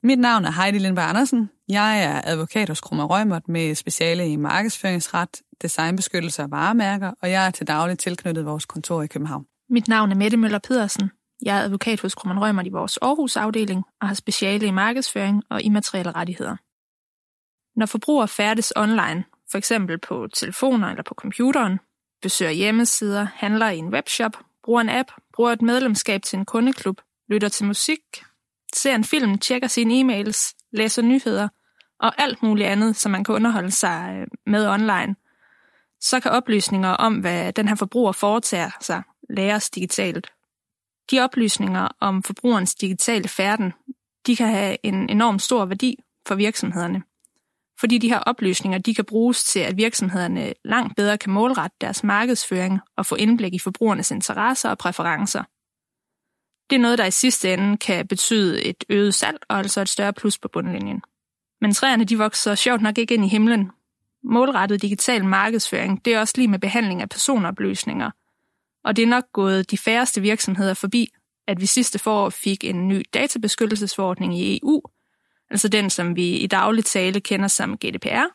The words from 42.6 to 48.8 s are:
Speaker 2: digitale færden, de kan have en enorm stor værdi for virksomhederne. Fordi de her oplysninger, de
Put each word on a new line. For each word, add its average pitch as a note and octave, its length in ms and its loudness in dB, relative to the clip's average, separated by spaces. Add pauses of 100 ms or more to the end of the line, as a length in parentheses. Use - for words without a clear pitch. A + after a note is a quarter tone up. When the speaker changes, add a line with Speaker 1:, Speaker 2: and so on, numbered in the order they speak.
Speaker 2:
digitale F#3+ 540 -2
færden, G3 440 0 (540)
de B3 100 4
kan A3+ 120 2
have G3+ 340 0
en F#3+ 280 -2
enorm G#3+ 280 4
stor A3 260 0
værdi G3 320 -2 (300)
for G3+ 80 -2
virksomhederne. F#3 680 -2 (760)
Fordi A#3+ 180 4
de A3+ 100 2
her A3+ 100 2
oplysninger, F#3+ 600 0
de G#3+ 160 -2